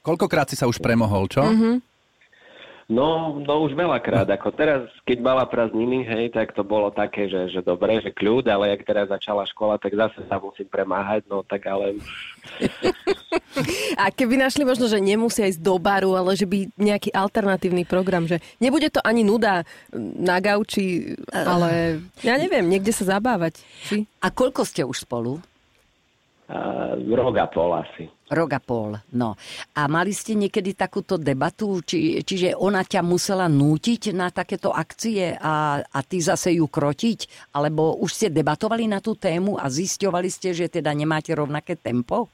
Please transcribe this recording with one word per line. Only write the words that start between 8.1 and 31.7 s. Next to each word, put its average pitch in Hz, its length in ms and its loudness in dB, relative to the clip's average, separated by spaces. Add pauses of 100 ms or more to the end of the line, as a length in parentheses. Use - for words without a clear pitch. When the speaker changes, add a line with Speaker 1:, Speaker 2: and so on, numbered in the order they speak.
Speaker 3:
kľud, 117 320 0
ale 104 260 2
jak 101 140 -2
teraz 104 240 0
začala 101 400 -4
škola, 107 320 -2
tak 101 160 -4
zase 107 260 0
sa 98 140 -6
musím 98 320 -10
premáhať, 98 560 -2
no 98 160 -6
tak 98 240 -8
ale 98 320 -2
Speaker 2:
<laughs> - 840 -8 (1120)
A 196 160 0
keby 262 260 0
našli 269 260 2
možno, 254 240 2
že 214 120 2
nemusia 214 480 2
ísť 175 160 0
do 185 160 4
baru, 190 360 2
ale 185 200 2
že 190 100 2
by 190 300 -2
nejaký 208 360 0
alternatívny 190 760 0
program, 180 420 0
že 170 140 0 (180)
nebude 269 300 2
to - 120 0
ani 226 220 2
nuda 202 420 4 (300)
na 175 440 -2
gauči, 202 720 0 (180)
ale 170 720 2 (200)
ja 240 160 2
neviem, 302 300 2
niekde 190 240 2
sa 208 200 0
zabávať. 196 500 0 (240)
Či? 208 200 -2 (140)
Speaker 4:
A 185 100 -2
koľko 254 360 0
ste - 180 -4
už - 220 -6
spolu? 123 360 -4 (1040)
Speaker 3:
A, - 540 -6
rok 117 360 0
a 90 120 2
pol 85 280 0
asi. - 300 -8 (220)
Speaker 4:
Rok 156 240 0
a 143 100 -2
pol, 113 300 -4 (200)
no. 120 260 -2 (360)
A 147 140 -2
mali 170 240 0
ste 208 240 -6
niekedy 202 380 0
takúto 190 440 -4
debatu, 160 640 -2